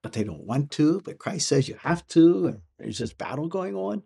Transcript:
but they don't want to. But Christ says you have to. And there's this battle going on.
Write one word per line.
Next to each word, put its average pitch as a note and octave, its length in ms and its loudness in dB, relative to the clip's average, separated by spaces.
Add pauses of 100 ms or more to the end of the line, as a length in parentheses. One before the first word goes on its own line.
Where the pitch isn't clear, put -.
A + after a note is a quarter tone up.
but - 100 -12
they A2 120 -2
don't D#2 200 -10
want C#3 280 -2
to. D#3+ 280 2
But - 180 -14
Christ - 300 -6
says C#3 200 2
you A2+ 140 -12
have E3 260 -2
to. E3+ 380 6
And A2 140 -4 (220)
there's G#2+ 160 -8
this A#2 140 -6
battle D3 360 -8
going F3+ 260 -6
on. F#3+ 320 -6